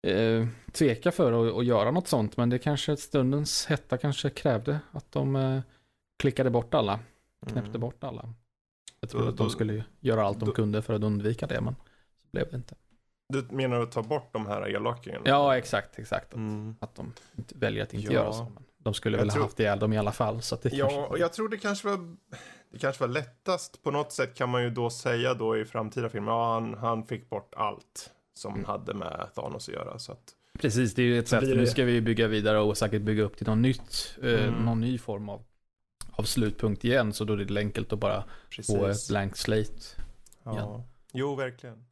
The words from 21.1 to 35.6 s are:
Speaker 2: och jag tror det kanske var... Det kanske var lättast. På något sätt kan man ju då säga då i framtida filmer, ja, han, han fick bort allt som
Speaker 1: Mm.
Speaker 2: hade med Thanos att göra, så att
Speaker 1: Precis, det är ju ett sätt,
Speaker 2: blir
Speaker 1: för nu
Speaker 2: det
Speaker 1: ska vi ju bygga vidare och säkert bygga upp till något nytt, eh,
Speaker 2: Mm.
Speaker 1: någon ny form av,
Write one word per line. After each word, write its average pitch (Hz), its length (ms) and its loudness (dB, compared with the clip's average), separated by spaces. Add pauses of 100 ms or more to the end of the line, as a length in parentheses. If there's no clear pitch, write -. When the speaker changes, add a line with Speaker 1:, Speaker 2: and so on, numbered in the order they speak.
Speaker 2:
och 139 80 -2
jag 170 140 2
tror 220 160 -4
det 214 100 -4
kanske 202 300 -2
var... 175 280 -4 (560)
Det 110 60 -18
kanske 131 280 0
var - 80 -2
lättast. - 680 -4
På 151 80 0
något 143 220 -2
sätt 127 220 -2
kan 127 140 -2
man 123 140 2
ju 120 80 0
då 117 200 -2
säga 123 440 0
då 113 240 0
i 110 60 -2
framtida 110 440 -4
filmer, 107 240 -2
ja, 117 220 2
han, 113 200 -2
han 113 320 -2
fick - 240 -8
bort - 260 -8
allt - 540 -6 (240)
som 101 200 -10
Speaker 1:
Mm. 101 100 -4
Speaker 2:
hade 101 300 -4
med 87 400 -6
Thanos - 340 -8
att - 60 -8
göra, - 240 -8
så - 140 -12
att - 220 -20 (240)
Speaker 1:
Precis, 117 360 2
det 127 80 2
är 123 40 6
ju 120 120 4
ett 117 100 -2
sätt, 117 120 4
Speaker 2:
blir 135 100 2
Speaker 1:
för 131 60 4
nu 131 80 6
Speaker 2:
det 120 60 4
Speaker 1:
ska 123 140 2
vi 120 80 4
ju 120 80 4
bygga 113 280 4
vidare 107 320 4
och 104 180 2
säkert 104 240 0
bygga 107 200 2
upp 101 140 -2
till 107 100 -4
något 110 120 4
nytt, - 640 0
eh, 113 260 4
Speaker 2:
Mm. 117 160 0
Speaker 1:
någon 117 160 2
ny 123 180 0
form 104 300 -6
av, 101 140 -10 (680)